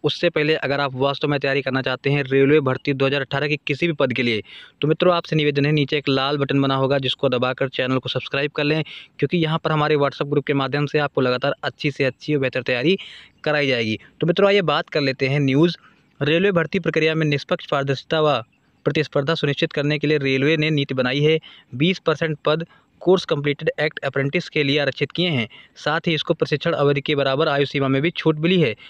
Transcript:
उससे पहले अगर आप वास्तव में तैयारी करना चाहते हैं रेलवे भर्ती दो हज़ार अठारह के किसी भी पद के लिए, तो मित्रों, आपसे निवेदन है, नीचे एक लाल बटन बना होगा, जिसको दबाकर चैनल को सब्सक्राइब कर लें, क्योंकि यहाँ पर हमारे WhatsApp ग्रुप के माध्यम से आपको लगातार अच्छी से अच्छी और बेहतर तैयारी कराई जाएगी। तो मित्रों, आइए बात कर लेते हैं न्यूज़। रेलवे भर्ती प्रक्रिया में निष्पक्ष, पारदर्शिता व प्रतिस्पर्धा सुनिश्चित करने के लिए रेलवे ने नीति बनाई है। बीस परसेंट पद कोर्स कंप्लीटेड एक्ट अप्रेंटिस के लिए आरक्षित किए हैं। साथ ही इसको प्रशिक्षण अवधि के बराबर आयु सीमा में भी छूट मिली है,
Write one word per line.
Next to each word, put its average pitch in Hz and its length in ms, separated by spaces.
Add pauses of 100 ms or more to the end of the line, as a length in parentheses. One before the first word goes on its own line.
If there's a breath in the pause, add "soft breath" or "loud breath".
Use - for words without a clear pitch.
उससे - 260
पहले 156 260
अगर 139 240
आप 139 160
वास्तव 139 320
में 147 120
तैयारी 135 220
करना 131 200
चाहते 131 280
हैं 143 140
रेलवे 135 360
भर्ती 135 340
दो 135 120
हज़ार 135 160
अठारह 139 260
के 156 100 (100)
किसी 151 200
भी 170 60
पद 135 200
के 123 100
लिए, 113 200 (380 loud breath)
तो 147 60
मित्रों, 175 280
आपसे 170 200
निवेदन 147 300
है, 151 60
नीचे 151 260
एक 147 120
लाल 135 280
बटन 139 240
बना 135 140
होगा, 135 240
जिसको 135 300
दबाकर 127 400
चैनल 131 280
को - 120
सब्सक्राइब 139 420
कर 151 120
लें, 151 200 (360 loud breath)
क्योंकि 151 180
यहाँ 160 220
पर 160 120
हमारे 151 240
WhatsApp 139 320
ग्रुप 143 180
के 147 80
माध्यम 139 320
से 151 140
आपको 147 220
लगातार 127 420
अच्छी 143 280
से 139 120
अच्छी 135 300
और 143 80
बेहतर 127 200
तैयारी 131 360 (460 loud breath)
कराई 147 240
जाएगी। 117 320 (220 loud breath)
तो 160 60
मित्रों, 175 200
आइए 202 140
बात 156 280
कर 147 120
लेते 135 260
हैं 139 120
न्यूज़। 147 380 (440 soft breath)
रेलवे 170 300
भर्ती 170 280
प्रक्रिया 160 360
में 160 100
निष्पक्ष, 147 400
पारदर्शिता 139 560
व 143 200 (440)
प्रतिस्पर्धा 147 500
सुनिश्चित - 380
करने 147 260
के 147 80
लिए 151 100
रेलवे 139 400
ने 151 120
नीति 139 240
बनाई 127 260
है। 156 200 (360 loud breath)
बीस 170 240
परसेंट 156 460
पद 160 200 (340 soft breath)
कोर्स 180 260
कंप्लीटेड 147 540
एक्ट 151 200
अप्रेंटिस 139 500
के 151 140
लिए 143 160
आरक्षित 139 320
किए 175 160
हैं। 123 220 (260 loud breath)
साथ 156 320
ही 170 60
इसको 151 200
प्रशिक्षण 160 400
अवधि 143 280
के 147 140
बराबर 139 320
आयु 143 180
सीमा 135 220
में 135 140
भी 170 100
छूट 156 260
मिली 170 240
है, 117 140 (140 loud breath)